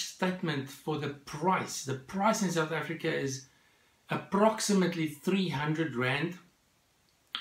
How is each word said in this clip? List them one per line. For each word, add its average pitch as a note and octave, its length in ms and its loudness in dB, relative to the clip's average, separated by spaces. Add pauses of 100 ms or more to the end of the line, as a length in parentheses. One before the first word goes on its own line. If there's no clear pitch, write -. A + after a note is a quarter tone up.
statement, E3 680 -2
for D3+ 280 -4
the C#3 100 -4
price, - 760 -2
the C3+ 100 -2
price G3+ 480 2
in F3 100 2
South D#3 180 2
Africa D#3+ 420 -2
is C#3 340 -4 (640)
approximately F#3 1000 2
three F3+ 400 0
hundred D3+ 480 -2
rand, C#3+ 420 0 (1040)